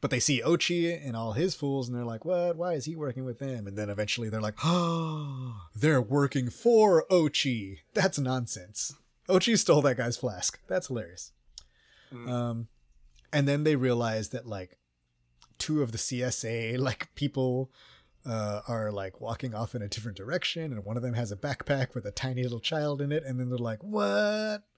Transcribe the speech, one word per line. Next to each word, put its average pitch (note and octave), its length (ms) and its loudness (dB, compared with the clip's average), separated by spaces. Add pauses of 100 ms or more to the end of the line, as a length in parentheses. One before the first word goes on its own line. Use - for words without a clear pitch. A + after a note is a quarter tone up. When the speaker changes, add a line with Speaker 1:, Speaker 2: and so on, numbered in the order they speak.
Speaker 1:
But B2+ 60 0
they B2+ 100 0
see B2 240 2
Ochi E3+ 580 2
and B2+ 140 -6
all A2+ 160 -4
his D#3 220 0
fools, C3+ 340 -2
and B2 80 -4
they're A#2+ 80 -4
like, A2+ 220 -6
"What? F3 320 0
Why F3 160 -2
is C3+ 100 -4
he D#3 100 -6
working C3+ 300 -6
with B2 140 -6
them?" B2+ 280 -6
And G2 80 -10
then G#2 140 -4
eventually G#2 400 -2
they're G#2+ 100 -2
like, G#2+ 200 -4
<gasps> - 40 -8
"Oh, D#3 1000 -2 (120)
they're C3+ 280 4
working C3 480 2
for A3 600 6
Ochi. C3 680 2 (160)
That's F#3+ 240 2
nonsense. B2 760 -4 (380)
Ochi F#3+ 280 6
stole D#3 220 6
that C3+ 160 4
guy's A#2+ 220 -2
flask. G2 500 -4
That's F#3 200 -2
hilarious." F#2+ 440 -8 (800)
Speaker 2:
Mm. A#2+ 160 -12
Speaker 1:
Um, A#2+ 400 -4 (640)
and C#3+ 160 2
then C#3+ 160 2
they D#3 120 6
realize A#2 520 2
that, A#2+ 180 -8
like, G2 300 -8 (800)
two D#3 260 0
of B2 100 0
the A2+ 40 -4
C B2 260 -2
S B2 220 -2
A, A2+ 320 -2
like, B2+ 380 -2
people, C3 560 0 (560)
uh, G#2 420 -2
are, A2 240 -2
like, G2 300 -8
walking A2+ 320 -6
off A2 200 -4
in A#2+ 60 -4
a G2+ 80 -6
different G#2+ 300 -8
direction, D#3+ 520 -4
and G#2+ 140 -6
one A2 140 -4
of A#2 40 -4
them B2 120 -2
has A2 180 -2
a G2+ 40 -8
backpack C3+ 580 -2
with A#2+ 100 -6
a G2+ 80 -6
tiny B2+ 300 -4
little A#2+ 180 -4
child D3 400 -2
in C#3+ 100 -2
it, D3+ 140 0
and C3 160 -4
then B2 80 -2
they're B2 80 -2
like, A#2 260 -4
"What?" G#3 840 0 (140)